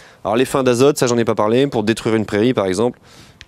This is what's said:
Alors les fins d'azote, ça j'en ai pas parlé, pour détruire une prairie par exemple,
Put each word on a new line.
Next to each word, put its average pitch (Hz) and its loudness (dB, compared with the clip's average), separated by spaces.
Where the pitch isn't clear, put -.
Alors 101 -2
les 127 2
fins 139 -2
d'azote, 127 2
ça 135 0
j'en 120 0
ai 117 0
pas 110 0
parlé, 110 0
pour 123 -2
détruire 110 -2
une 110 0
prairie 110 0
par 101 0
exemple, 98 -2